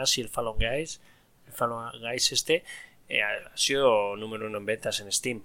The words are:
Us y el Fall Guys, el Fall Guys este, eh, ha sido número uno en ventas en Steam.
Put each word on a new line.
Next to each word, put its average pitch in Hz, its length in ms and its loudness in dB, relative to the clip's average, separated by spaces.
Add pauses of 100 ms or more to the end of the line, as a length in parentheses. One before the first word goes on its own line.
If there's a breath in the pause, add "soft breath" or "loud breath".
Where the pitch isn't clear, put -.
Us - 160 2
y 131 40 0
el 110 80 -6
Fall 113 240 -2
Guys, 131 480 -2 (460)
el 123 60 -20
Fall 117 180 0 (300)
Guys 120 300 0
este, 160 320 2 (440 soft breath)
eh, 123 140 2
ha 104 340 -4
sido 113 600 4
número 110 320 -6
uno 107 100 -4
en 101 80 -8
ventas 110 360 -2
en 101 100 -12
Steam. 123 340 -2